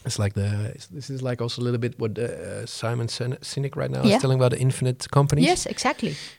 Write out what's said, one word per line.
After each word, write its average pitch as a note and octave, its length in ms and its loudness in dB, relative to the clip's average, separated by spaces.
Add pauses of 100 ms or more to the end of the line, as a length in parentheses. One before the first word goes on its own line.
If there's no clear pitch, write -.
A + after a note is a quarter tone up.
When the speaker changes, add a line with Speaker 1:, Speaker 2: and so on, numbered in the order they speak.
Speaker 1:
It's - 140 -4
like G2+ 160 2
the, G#2 400 0
it's, - 120 -16
this C#3+ 240 -12
is, C3 120 -6
like, B2 200 -2
also A#2+ 180 -4
a B2 40 0
little A#2+ 160 2
bit A#2+ 180 -4
what, A2+ 200 -2
uh, G2 480 -4
Simon A2+ 420 -2
Sin-, B2 340 -4
Sinek - 340 -4
right C3 140 -2
now C3 140 -2
Speaker 2:
Yeah. G3+ 120 6
Speaker 1:
is C4 60 0
telling C3 180 4
about B2 120 6
the B2 80 -2
infinite B2+ 500 0
companies. C#3+ 340 6
Speaker 2:
Yes, F4 220 4
exactly. A3+ 500 -2 (220)